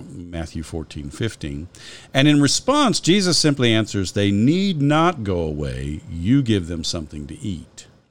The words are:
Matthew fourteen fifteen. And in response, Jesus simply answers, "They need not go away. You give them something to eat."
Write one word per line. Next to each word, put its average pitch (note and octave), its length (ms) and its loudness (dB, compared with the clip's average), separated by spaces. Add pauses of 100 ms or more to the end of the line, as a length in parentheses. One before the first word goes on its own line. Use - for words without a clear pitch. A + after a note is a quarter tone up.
(140)
Matthew E2+ 500 -8
fourteen D2+ 460 -10
fifteen. D2+ 580 -6 (460)
And C3+ 160 6
in D3 100 4
response, B3 640 2
Jesus F3+ 360 2
simply C3+ 360 2
answers, G2+ 400 0
"They G2+ 180 2
need D#3 500 2
not D3 440 2
go F#2 160 0
away. D2 580 -4 (100)
You G2+ 340 2
give G2+ 240 2
them D#2+ 180 -6
something D2+ 420 -8
to D#2 120 -14
eat." - 480 -10 (240)